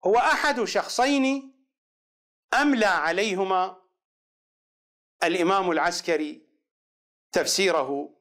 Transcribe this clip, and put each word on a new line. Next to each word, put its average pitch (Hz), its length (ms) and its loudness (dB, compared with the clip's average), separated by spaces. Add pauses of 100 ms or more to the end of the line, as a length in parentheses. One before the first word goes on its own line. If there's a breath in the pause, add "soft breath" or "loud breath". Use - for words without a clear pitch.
هو 202 120 4
أحد 277 460 0
شخصين 269 920 0 (960)
أملى 262 320 2
عليهما 185 960 0 (1400)
الإمام 180 480 0
العسكري 156 760 -4 (840)
تفسيره 151 880 -2